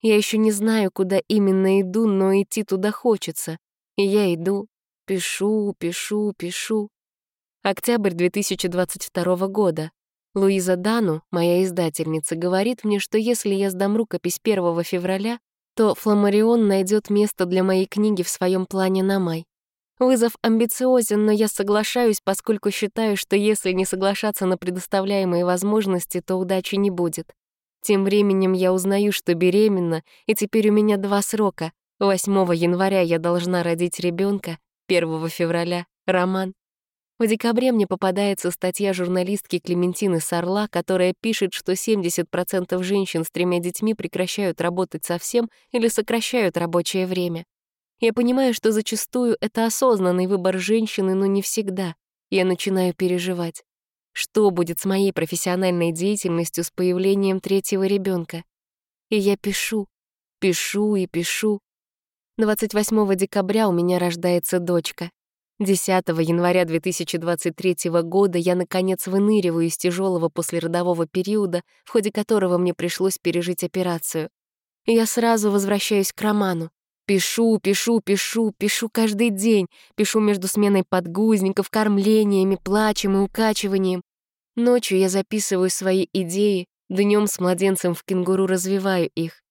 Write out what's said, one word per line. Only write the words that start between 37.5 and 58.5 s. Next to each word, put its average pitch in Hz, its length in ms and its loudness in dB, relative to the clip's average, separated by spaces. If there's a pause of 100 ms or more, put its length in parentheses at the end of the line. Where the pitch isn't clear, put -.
мне 214 160 2
попадается 190 640 -2
статья 185 440 -2
журналистки 180 640 -2
Клементины 180 640 -2
Сарла, 185 500 -2
которая 180 500 0
пишет, 208 320 -2
что - 240 -4
семьдесят 180 540 -2
процентов 180 520 -4
женщин 185 420 -2
с - 60 -4
тремя 180 300 0
детьми 180 320 -2
прекращают 185 680 -4
работать 175 420 -4
совсем 226 460 -2 (200)
или 233 180 2
сокращают 226 680 0
рабочее 170 500 -2
время. 175 380 -4 (560)
Я 226 140 2
понимаю, 247 400 2
что 220 180 0
зачастую 226 720 -2
это 220 240 -2
осознанный 185 640 2
выбор 190 300 0
женщины, 196 560 0
но 196 120 0
не 196 160 0
всегда. 190 520 -4 (360)
Я 185 160 2
начинаю 185 480 0
переживать. 175 720 -4 (480)
Что - 380 2
будет 170 300 -2
с - 60 -6
моей 196 260 2
профессиональной 180 800 0
деятельностью 170 720 -2
с - 60 -8
появлением 190 680 0
третьего 190 420 -2
ребёнка? 185 600 -2 (680)